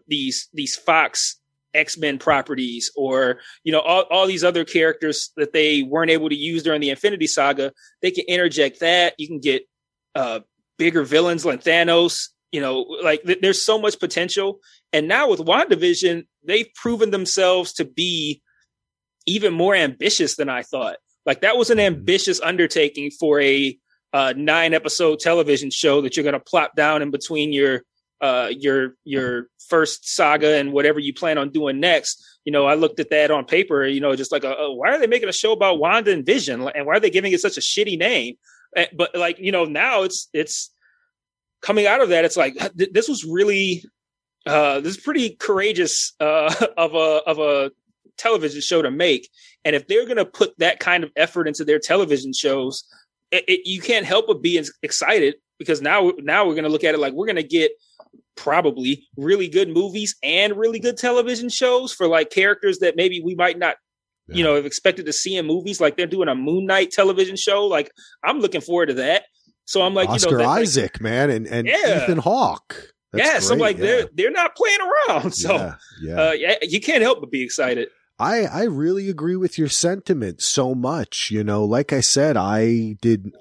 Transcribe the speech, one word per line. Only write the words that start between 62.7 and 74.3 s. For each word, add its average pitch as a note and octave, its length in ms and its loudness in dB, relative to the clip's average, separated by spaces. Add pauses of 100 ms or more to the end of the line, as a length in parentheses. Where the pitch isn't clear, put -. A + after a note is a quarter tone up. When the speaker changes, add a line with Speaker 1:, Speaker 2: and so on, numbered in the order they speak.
Speaker 1:
that F3 160 2
maybe F3+ 240 0
we F3 160 -4
might F3 240 0
not, E3+ 160 0 (540)
you - 80 -8
Speaker 2:
Yeah. E3+ 80 2
Speaker 1:
know, D3+ 100 4
have C#3+ 100 0
expected F3 420 -2
to D3+ 60 -4
see F#3+ 220 -4
in F3 100 -4
movies. F3 360 -2
Like, D3+ 160 2
they're F3+ 100 -2
doing F3 220 -2
a C3 60 0
Moon D#3 300 -2
Knight F#3+ 260 2
television F#3+ 440 0
show. G3+ 300 0
Like, D#3 260 -2 (320)
I'm C4+ 160 0
looking F3+ 220 -2
forward E3+ 240 0
to C#3+ 80 0
that. C3+ 300 0 (420)
So - 160 0
I'm F#3 120 0
like, F#3+ 120 2
you F#3+ 60 0
know, A3 40 0
Speaker 2:
Oscar - 220 2
Speaker 1:
that, A#2 100 2
like, E3+ 140 2
Speaker 2:
Isaac, C3 400 -2
man, A#2+ 280 0
and, A2+ 180 -4
and A#2 200 -4
Speaker 1:
Yeah. B3 360 2
Speaker 2:
Ethan D#3+ 160 0
Hawke. - 760 -2 (180)
That's A3+ 140 0
Speaker 1:
Yes, D#4 240 0
I'm - 80 2
Speaker 2:
great, - 100 0
Speaker 1:
like, F#3+ 100 -2
Speaker 2:
yeah. F3+ 80 -6
Speaker 1:
they're, A#3 280 0
they're F#3+ 180 0